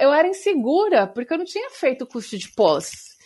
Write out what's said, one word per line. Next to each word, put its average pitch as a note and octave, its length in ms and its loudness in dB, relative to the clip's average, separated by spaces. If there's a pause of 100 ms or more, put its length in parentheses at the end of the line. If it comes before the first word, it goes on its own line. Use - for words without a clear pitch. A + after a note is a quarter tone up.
eu C4+ 120 6
era D#4+ 140 4
insegura, F4 800 2
porque B3 260 -8
eu E4 40 -2
não F4+ 80 -6
tinha A#4 240 -10
feito C4 340 -4
o B3 40 -10
curso A3 300 -10
de - 160 -14
pós. - 640 0 (100)